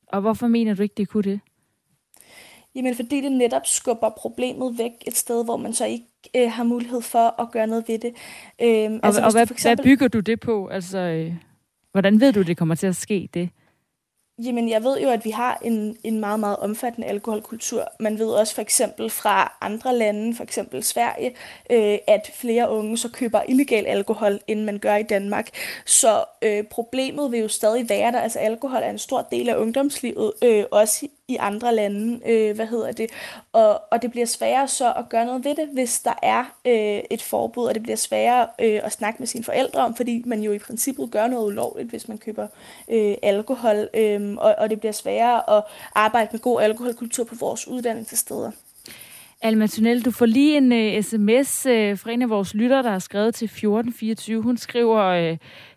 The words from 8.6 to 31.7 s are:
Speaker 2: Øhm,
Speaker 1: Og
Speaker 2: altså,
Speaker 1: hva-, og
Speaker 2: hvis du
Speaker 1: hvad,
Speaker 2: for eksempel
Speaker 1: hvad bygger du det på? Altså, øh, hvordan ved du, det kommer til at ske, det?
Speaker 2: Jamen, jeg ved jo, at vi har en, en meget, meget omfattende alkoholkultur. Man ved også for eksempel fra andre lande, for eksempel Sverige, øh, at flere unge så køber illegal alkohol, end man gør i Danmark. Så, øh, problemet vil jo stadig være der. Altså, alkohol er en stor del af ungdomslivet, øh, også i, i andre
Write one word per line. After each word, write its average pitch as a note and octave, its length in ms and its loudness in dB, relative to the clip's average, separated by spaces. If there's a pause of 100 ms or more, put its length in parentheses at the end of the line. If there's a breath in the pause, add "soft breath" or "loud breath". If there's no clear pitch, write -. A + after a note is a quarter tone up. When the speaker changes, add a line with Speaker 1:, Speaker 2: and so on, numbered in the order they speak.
Speaker 2:
Øhm, A3 420 4
Speaker 1:
Og - 20 4
Speaker 2:
altså, G#3 160 4
Speaker 1:
hva-, A3+ 40 4
og A3 60 6
Speaker 2:
hvis - 20 2
du A3+ 40 6
Speaker 1:
hvad, A#3 100 6
Speaker 2:
for A#3+ 60 -8
eksempel A#3+ 320 2
Speaker 1:
hvad B3+ 60 10
bygger C4+ 160 6
du A#3 120 2
det A3 200 -2
på? G#3+ 280 -2
Altså, F#3 300 -6
øh, E3 360 -2 (580)
hvordan G3 280 4
ved C4+ 140 8
du, G3+ 80 4
det E3+ 160 2
kommer E3 180 2
til G3 120 -2
at F3+ 80 0
ske, - 380 -4
det? F3 160 -4 (920)
Speaker 2:
Jamen, A#3 260 -2
jeg A3 140 0
ved C4+ 160 0
jo, C#4 100 2
at A3+ 160 0
vi A3 40 -4
har A#3 340 -4
en, A3 400 -2
en A3 160 -2
meget, G#3+ 200 -2
meget G3+ 180 -2
omfattende A3+ 500 -6
alkoholkultur. G#3+ 920 -6
Man G#3+ 200 -4
ved A3 80 0
også A3 280 0
for A#3 60 -6
eksempel A3 480 -2
fra - 520 2
andre A#3 360 -2
lande, A3 380 0
for A#3 80 -10
eksempel - 400 -6
Sverige, - 480 -2 (380 loud breath)
øh, G#3 280 4 (100)
at G#3 260 2
flere A#3 360 0
unge G#3+ 280 -2
så A#3 120 -4
køber A#3 380 0
illegal B3+ 380 2
alkohol, G3+ 600 0
end G#3+ 160 -2
man G#3 160 -4
gør G#3 160 2
i G#3 80 0
Danmark. G3+ 460 -2 (360 loud breath)
Så, - 380 4 (180)
øh, G#3 220 0
problemet C4 680 -4
vil A#3 80 -2
jo A3 80 0
stadig A3+ 420 0
være G#3 220 2
der. B3 80 0
Altså, - 200 -4
alkohol A#3 440 -2
er - 60 -2
en G#3 80 -8
stor - 340 -4
del A#3+ 180 0
af A3+ 80 0
ungdomslivet, A3+ 720 -2 (120)
øh, A3 280 6
også A3 340 4
i, C#4 40 -10 (180)
i B3+ 120 -4
andre A3 360 0